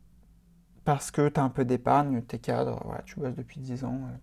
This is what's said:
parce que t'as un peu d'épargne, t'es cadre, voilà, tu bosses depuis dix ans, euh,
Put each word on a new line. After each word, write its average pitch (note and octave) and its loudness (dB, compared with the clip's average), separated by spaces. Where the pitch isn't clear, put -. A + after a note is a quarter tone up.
parce C#3+ 2
que D3 4
t'as D3 2
un C3+ 4
peu C3+ 0
d'épargne, B2+ 4
t'es A#2 -8
cadre, B2 0
voilà, - -8
tu - -14
bosses B2+ -4
depuis B2 -12
dix C3 -6
ans, B2 -2
euh, B2 -10